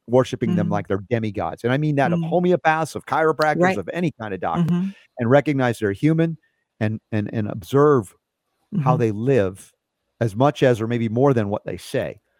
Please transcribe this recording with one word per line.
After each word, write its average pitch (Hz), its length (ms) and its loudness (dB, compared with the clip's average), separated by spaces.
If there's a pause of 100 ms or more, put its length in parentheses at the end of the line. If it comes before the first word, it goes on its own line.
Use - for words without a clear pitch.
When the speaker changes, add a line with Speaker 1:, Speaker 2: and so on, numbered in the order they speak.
Speaker 1:
worshiping 123 480 0
them 104 120 -2
Speaker 2:
Mm. 104 40 -2
Speaker 1:
like 104 160 -4
they're 101 200 -2
demigods. 107 540 -6
And 120 100 -2
I 135 60 0
mean 151 180 -2
that 139 160 2
of 170 60 -2
Speaker 2:
Mm. 165 100 -6
Speaker 1:
homeopaths, 165 680 0
of - 100 -10
chiropractors, 156 540 0
Speaker 2:
Right. 185 180 2
Speaker 1:
of 90 140 -8
any 170 180 -2 (100)
kind 107 140 -8
of 92 60 -10
doctor, 160 340 -2
Speaker 2:
Mm-hmm. 185 160 -2 (280)
Speaker 1:
and 117 120 0
recognize 135 480 2
they're 101 140 0
human 160 440 0 (440)
and, 110 200 -2 (120)
and, 104 200 -2
and 110 140 -4
observe 135 680 2 (680)
how 131 120 2
Speaker 2:
Mm-hmm. - 60 0
Speaker 1:
they 113 120 2
live 104 600 0 (480)
as 110 140 0
much 143 300 2
as, 123 160 4
or 113 80 -2
maybe 117 200 -2
more 127 240 4
than 110 160 2
what 101 160 -4
they - 120 -8
say, 87 460 -6 (180)